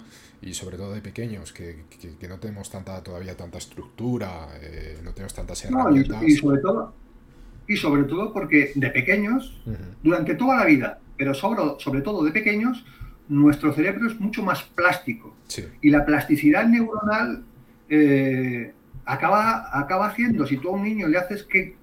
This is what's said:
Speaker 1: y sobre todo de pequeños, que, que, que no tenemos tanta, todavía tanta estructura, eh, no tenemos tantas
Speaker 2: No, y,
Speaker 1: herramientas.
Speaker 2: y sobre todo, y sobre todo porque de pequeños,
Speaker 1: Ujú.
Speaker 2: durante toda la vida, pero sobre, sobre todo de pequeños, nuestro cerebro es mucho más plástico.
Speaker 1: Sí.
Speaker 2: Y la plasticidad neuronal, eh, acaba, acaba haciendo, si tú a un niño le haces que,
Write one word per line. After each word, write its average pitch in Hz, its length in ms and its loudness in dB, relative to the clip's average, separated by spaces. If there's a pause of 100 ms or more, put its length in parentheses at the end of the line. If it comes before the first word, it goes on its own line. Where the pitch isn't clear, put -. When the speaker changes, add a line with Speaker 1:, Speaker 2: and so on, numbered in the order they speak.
(420)
Speaker 1:
y 90 120 -14
sobre 92 240 -12
todo 98 160 -8
de 107 80 -10
pequeños, 107 520 -10
que, 82 360 -16
que, 80 260 -20
que 90 140 -16
no 92 100 -14
tenemos 104 320 -12
tanta, 95 320 -12
todavía 90 340 -12
tanta 87 200 -14
estructura, 98 920 -8 (140)
eh, 76 420 -14
no - 100 -10
tenemos - 200 -12
tantas - 360 -10
Speaker 2:
No, 254 100 0
y, 160 200 6
Speaker 1:
herramientas. 135 240 0
Speaker 2:
y 320 140 6
sobre 143 240 2
todo, 226 320 -2 (760)
y 208 80 0
sobre 143 300 2
todo 196 280 -4
porque - 400 2
de 131 160 0
pequeños, 208 760 0
Speaker 1:
Ujú. 110 100 -6 (260)
Speaker 2:
durante 165 340 2
toda 254 220 2
la 202 80 4
vida, 139 340 4 (180)
pero 139 160 0
sobre, 196 280 -2 (180)
sobre 139 220 -2
todo 190 220 -2
de 156 80 2
pequeños, 214 540 -2 (420)
nuestro 147 460 6
cerebro 196 360 0
es - 80 -8
mucho 208 260 -4
más 185 200 -2
plástico. - 720 -2 (120)
Speaker 1:
Sí. - 180 -10 (160)
Speaker 2:
Y 147 80 8
la 143 160 6
plasticidad 151 600 4
neuronal, 220 800 2 (460)
eh, 135 840 2 (320)
acaba, 196 640 0 (100)
acaba 190 280 -2
haciendo, 208 380 0
si 131 120 -2
tú 175 120 -6
a - 40 -2
un 202 100 -2
niño 208 240 -2
le 160 100 4
haces 190 260 -4
que, - 400 -4